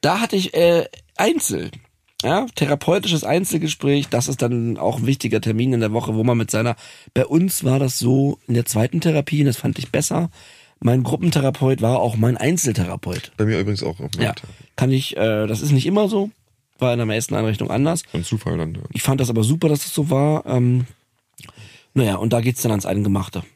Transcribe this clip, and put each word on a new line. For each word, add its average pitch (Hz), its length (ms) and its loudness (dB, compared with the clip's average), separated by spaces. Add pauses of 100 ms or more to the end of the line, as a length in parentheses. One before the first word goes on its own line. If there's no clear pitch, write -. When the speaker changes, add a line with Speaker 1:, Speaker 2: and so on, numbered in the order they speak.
Speaker 1:
da 180 200 0
hatte 226 160 -2
ich, 185 180 -2
äh, 170 320 4 (300)
Einzel. 240 540 0 (520)
Ja, 185 320 0
therapeutisches 165 680 0
Einzelgespräch, 147 840 0
das 123 200 0
ist 135 120 -4
dann 120 380 0
auch 110 220 0
ein 113 60 0
wichtiger 120 360 0
Termin 117 320 0
in 117 60 2
der 113 120 0
Woche, 113 220 -2
wo 110 100 0
man 120 140 4
mit 110 120 -2
seiner, 117 240 0 (380)
bei 127 140 2
uns 170 360 0
war 135 160 2
das 131 200 0
so 135 480 2
in 123 80 0
der 120 100 2
zweiten 131 380 0
Therapie, 151 380 0
und 143 60 4
das 127 120 0
fand - 200 -2
ich 123 140 -10
besser, 165 380 0 (500)
mein 127 220 2
Gruppentherapeut 135 800 0
war 117 160 2
auch 113 180 0
mein 117 220 2
Einzeltherapeut. 98 1000 -2
Speaker 2:
Bei 107 80 0
mir 104 160 0
übrigens 98 220 -2
auch. 76 180 -6
Auf 69 180 -8
Speaker 1:
Ja, 110 160 -2 (420)
kann 131 160 2
ich, 135 260 -2
äh, 107 280 0
das 107 140 -4
ist 147 120 0
nicht 127 140 4
immer 202 220 2
so, 202 220 -2 (480)
war 127 140 2
in 120 60 0
der 117 80 -2
meisten 107 280 -2
Einrichtung 110 360 -2
anders. 151 320 0 (120)
Speaker 2:
Ein 85 100 -4
Zufall 87 320 -4
dann, 82 180 -4
ja. 92 60 -10 (140)
Speaker 1:
Ich 110 80 -6
fand 135 180 2
das 123 80 0
aber 113 160 2
super, 160 240 2
dass 147 140 2
das - 100 -10
so 151 160 -2
war. 147 380 2
Ähm, 123 400 2 (1040)
naja, 107 240 2
und 107 160 -2
da 120 80 2
geht's 123 220 -2
dann 113 100 0
ans 98 140 -2
Eingemachte. 98 560 -2 (140)